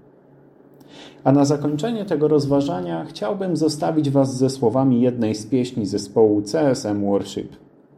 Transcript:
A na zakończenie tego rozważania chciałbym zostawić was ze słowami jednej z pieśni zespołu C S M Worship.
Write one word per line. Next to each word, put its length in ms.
A 80
na 140
zakończenie 600
tego 220
rozważania 800
chciałbym 520
zostawić 520
was 280
ze 120
słowami 520
jednej 340
z 100
pieśni 400
zespołu 560
C 280
S 160
M 200
Worship. 420